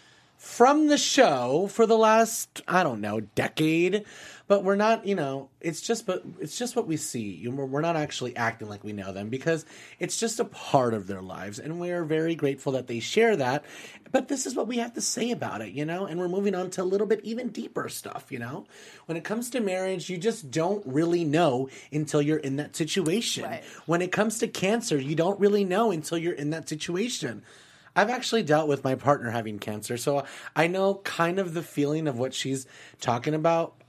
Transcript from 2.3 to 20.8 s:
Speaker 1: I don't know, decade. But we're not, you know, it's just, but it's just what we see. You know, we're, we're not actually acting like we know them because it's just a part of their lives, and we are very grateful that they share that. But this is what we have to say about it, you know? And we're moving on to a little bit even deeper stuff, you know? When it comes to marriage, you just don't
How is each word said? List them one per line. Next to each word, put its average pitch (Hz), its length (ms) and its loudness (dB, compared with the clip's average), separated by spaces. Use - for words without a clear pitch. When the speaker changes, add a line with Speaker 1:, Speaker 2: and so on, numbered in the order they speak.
Speaker 1:
I 180 140 4
don't 120 180 0
know, 104 200 -2
decade. 165 840 0
But 202 140 4
we're 196 140 4
not, 220 280 2
you 196 120 0
know, 135 320 -4
it's 160 200 -6
just, - 260 -4
but 185 160 -2
it's - 180 -10
just 240 200 -6
what 233 100 0
we 160 100 -2
see. 123 260 -6
You 98 280 -8
know, 131 60 -6
we're, 139 80 -6
we're 135 160 -2
not 165 160 0
actually 143 400 -4
acting 117 320 -2
like 101 160 -14
we 107 80 -8
know 98 200 -8
them 101 160 -8
because 151 360 -2
it's 180 220 -6
just 226 180 -2
a 233 60 0
part 123 500 2
of 95 140 -4
their 95 140 -8
lives, 92 360 -10
and 165 220 -8
we 175 100 -4
are 175 140 -4
very 160 320 0
grateful 139 360 -2
that 127 140 -4
they 120 140 -4
share 220 340 4
that. 139 300 0
But 262 160 2
this 277 180 -2
is 254 80 -6
what 233 140 -2
we 247 80 -4
have 233 180 -4
to 233 60 -8
say 233 320 -2
about 113 300 -4
it, 98 100 -10
you 143 120 -4
know? 175 220 -4
And 175 140 -6
we're 180 80 -2
moving 196 260 0
on 180 180 -4
to 190 100 -4
a - 20 0
little 196 240 0
bit 214 160 2
even 226 240 -6
deeper - 400 -8
stuff, - 420 -12
you 131 80 -6
know? 123 280 -8
When 165 100 -6
it 165 80 -8
comes 233 260 -4
to 269 100 -2
marriage, 190 480 -2
you 180 80 -6
just 190 360 -2
don't 170 340 0